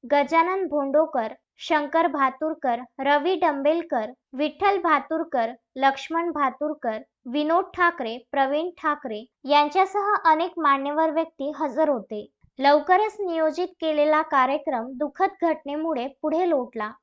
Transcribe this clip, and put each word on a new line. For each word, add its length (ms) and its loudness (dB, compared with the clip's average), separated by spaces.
गजानन 640 2
भोंडोकर, 640 0
शंकर 500 0
भातुरकर, 720 -2
रवी 360 2
डंबेलकर, 760 0
विठ्ठल 480 0
भातुरकर, 720 -2
लक्ष्मण 560 0
भातुरकर, 680 -4
विनोद 480 0
ठाकरे, 440 -2
प्रवीण 460 0
ठाकरे 460 -4
यांच्यासह 640 2
अनेक 340 2
मान्यवर 520 2
व्यक्ती 440 -4
हजर 340 0
होते. 360 -4
लवकरच 600 4
नियोजित 480 -2
केलेला 400 2
कार्यक्रम 760 0
दुःखद 320 -2
घटनेमुळे 680 -2
पुढे 280 0
लोटला. 420 -4